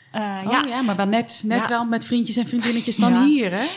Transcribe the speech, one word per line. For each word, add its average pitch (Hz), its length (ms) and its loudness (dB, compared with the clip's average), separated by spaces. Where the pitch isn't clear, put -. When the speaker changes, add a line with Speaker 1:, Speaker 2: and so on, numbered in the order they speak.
Speaker 1:
Eh, 220 100 -4
Speaker 2:
Oh 214 80 -2
Speaker 1:
ja. 262 160 2
Speaker 2:
ja, 247 140 -4
maar 202 140 0
dan 196 120 0
net, 233 380 -2
net 220 160 2
Speaker 1:
Ja. 226 60 0
Speaker 2:
wel 240 160 0
met 226 220 -2
vriendjes 233 300 -2
en 240 100 0
vriendinnetjes 233 500 -2
dan 240 160 4
Speaker 1:
Ja. 247 120 6
Speaker 2:
hier, 277 260 4
hè? 202 140 -2